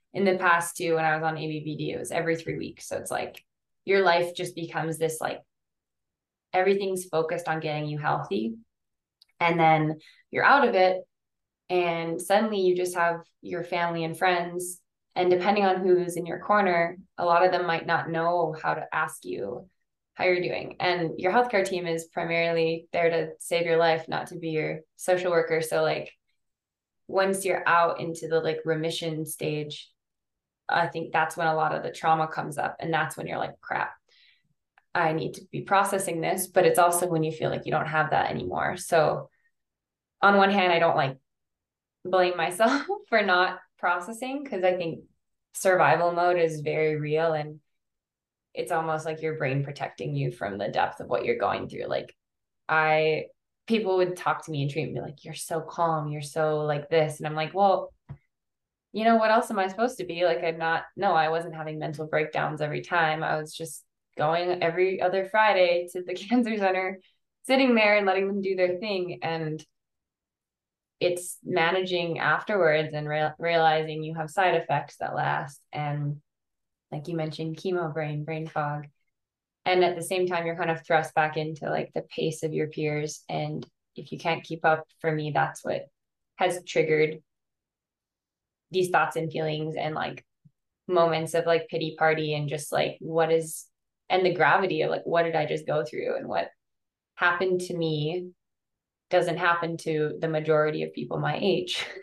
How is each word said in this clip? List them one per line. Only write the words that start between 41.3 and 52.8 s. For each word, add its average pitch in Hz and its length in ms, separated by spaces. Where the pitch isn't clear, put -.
blame 180 320
myself 226 480
<laughs> - 120
for 220 140
not 185 360
processing, 226 640
'cause 185 180
I 180 140
think 165 280
survival 175 600
mode 175 260
is 156 220
very 151 360
real, 156 360
and 151 260
it's 165 180
almost 160 340
like 160 160
your 160 160
brain 139 260
protecting 143 520
you 139 160
from 98 260
the 104 120
depth - 320
of - 80
what - 160
you're 113 120
going 98 320
through. - 180
Like, - 280
I, 156 560